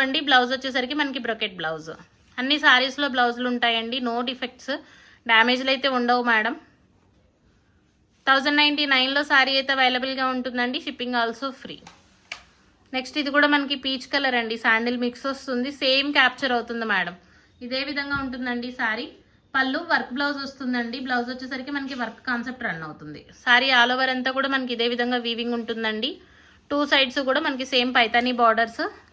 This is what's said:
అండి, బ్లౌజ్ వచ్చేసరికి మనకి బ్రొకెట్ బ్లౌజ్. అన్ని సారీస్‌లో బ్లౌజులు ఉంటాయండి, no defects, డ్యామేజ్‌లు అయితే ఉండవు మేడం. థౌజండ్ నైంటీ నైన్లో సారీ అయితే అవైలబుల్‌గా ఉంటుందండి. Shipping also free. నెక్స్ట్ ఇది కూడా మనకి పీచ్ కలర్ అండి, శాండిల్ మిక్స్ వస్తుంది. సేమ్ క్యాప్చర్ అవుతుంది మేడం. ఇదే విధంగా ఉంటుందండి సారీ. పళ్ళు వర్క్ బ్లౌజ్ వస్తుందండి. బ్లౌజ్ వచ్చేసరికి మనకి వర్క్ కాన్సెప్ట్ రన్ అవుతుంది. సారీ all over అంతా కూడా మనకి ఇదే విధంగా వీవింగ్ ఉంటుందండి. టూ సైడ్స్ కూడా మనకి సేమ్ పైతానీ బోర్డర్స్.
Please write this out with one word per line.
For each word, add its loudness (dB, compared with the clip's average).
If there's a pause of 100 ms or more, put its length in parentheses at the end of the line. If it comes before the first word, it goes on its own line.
అండి, -2
బ్లౌజ్ 4
వచ్చేసరికి -4
మనకి -4
బ్రొకెట్ -6
బ్లౌజ్. -6 (460)
అన్ని 0
సారీస్‌లో 4
బ్లౌజులు 0
ఉంటాయండి, 0 (100)
no -2 (120)
defects, -10 (580)
డ్యామేజ్‌లు 4
అయితే 0 (100)
ఉండవు 4
మేడం. 2 (1700)
థౌజండ్ 4
నైంటీ 4
నైన్లో 2 (100)
సారీ 4
అయితే -2
అవైలబుల్‌గా 0 (100)
ఉంటుందండి. -4
Shipping -8
also -4 (140)
free. -16 (1120)
నెక్స్ట్ -6
ఇది -2
కూడా 6
మనకి 0
పీచ్ -4
కలర్ 2
అండి, -4 (100)
శాండిల్ 2
మిక్స్ -6
వస్తుంది. -4 (100)
సేమ్ 2 (100)
క్యాప్చర్ 2
అవుతుంది -4
మేడం. -2 (500)
ఇదే -4
విధంగా -4
ఉంటుందండి -6 (100)
సారీ. -4 (460)
పళ్ళు 0 (120)
వర్క్ 0
బ్లౌజ్ -2
వస్తుందండి. -4
బ్లౌజ్ -2
వచ్చేసరికి -8
మనకి -6
వర్క్ -8
కాన్సెప్ట్ -6
రన్ -6
అవుతుంది. -14 (220)
సారీ 6 (100)
all 6
over 2
అంతా -2
కూడా 0
మనకి -2
ఇదే 0
విధంగా 0
వీవింగ్ -4
ఉంటుందండి. -4 (640)
టూ 2 (120)
సైడ్స్ 2 (100)
కూడా 2
మనకి -4
సేమ్ 2
పైతానీ 2
బోర్డర్స్. 2 (300)